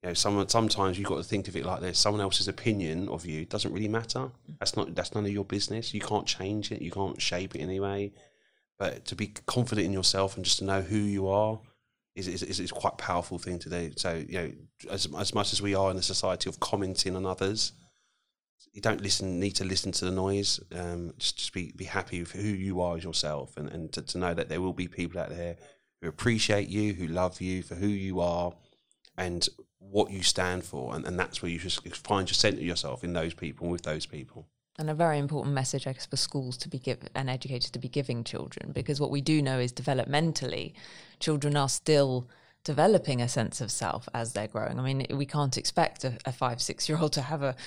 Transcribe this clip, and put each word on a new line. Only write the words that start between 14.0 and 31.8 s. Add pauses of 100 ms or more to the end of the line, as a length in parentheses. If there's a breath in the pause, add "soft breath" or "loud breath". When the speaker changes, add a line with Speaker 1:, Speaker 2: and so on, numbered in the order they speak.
Speaker 1:
you
know, (400)
as, (100)
as
much
as
we
are
in
a
society
of
commenting
on
others, (1000 soft breath)
you
don't
listen,
need
to
listen
to
the
noise. (140)
Um,
just,
just
be,
be
happy
with
who
you
are
as
yourself,
and,
and
to,
to
know
that
there
will
be
people
out
there (440 loud breath)
who
appreciate
you,
who
love
you
for
who
you
are (640 soft breath)
and (300)
what
you
stand
for.
And,
and
that's
where
you
just (120)